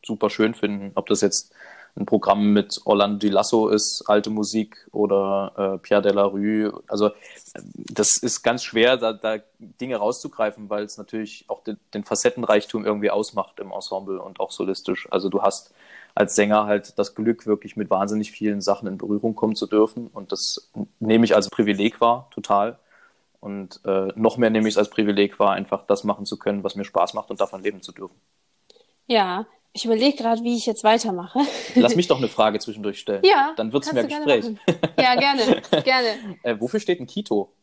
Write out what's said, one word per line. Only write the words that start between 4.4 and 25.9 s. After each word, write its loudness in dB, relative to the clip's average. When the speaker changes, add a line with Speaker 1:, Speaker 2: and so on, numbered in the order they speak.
Speaker 1:
oder, 0
äh, -8
Pierre 2
Delarue. 0
Also, 0
äh, 0
das 0
ist -4
ganz 0
schwer, 4
da, -2
da -4
Dinge -10
rauszugreifen, -4
weil -4
es -14
natürlich -12
auch -10
den, -8
den -6
Facettenreichtum 0
irgendwie 0
ausmacht -4
im -12
Ensemble -8
und -16
auch -6
solistisch. -6
Also -2
du 0
hast -2
als 2
Sänger 4
halt -2
das -2
Glück, -2
wirklich -2
mit -4
wahnsinnig 0
vielen -2
Sachen -2
in -8
Berührung -2
kommen -2
zu -6
dürfen. 2
Und -14
das -8
nehme 4
ich 4
als 4
Privileg 0
wahr, 2
total. -2
Und, -12
äh, 0
noch 2
mehr 4
nehme 2
ich -2
es 2
als 2
Privileg 0
wahr, 4
einfach -6
das 0